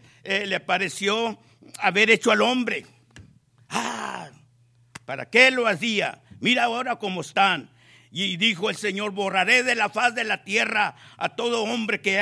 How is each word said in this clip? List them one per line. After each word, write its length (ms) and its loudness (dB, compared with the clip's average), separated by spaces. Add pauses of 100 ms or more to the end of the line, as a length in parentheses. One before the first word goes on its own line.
(240)
eh, 240 -2
le 120 -2
pareció 760 -2 (420)
haber 300 4
hecho 220 4
al 100 4
hombre. 440 0 (840)
"Ah, 600 -6 (760)
¿para 240 -10
qué 220 6
lo 160 -2
hacía? 560 -2 (160)
Mira 240 2
ahora 340 -4
cómo 240 -6
están". 480 0 (420)
Y 260 -4
dijo 320 0
el 60 -4
Señor: 360 -4
Borraré 520 2
de 120 0
la 140 0
faz 260 0
de 80 -4
la 200 -4
tierra 520 0 (220)
a 180 -4
todo 280 -2
hombre 380 -2
que 200 0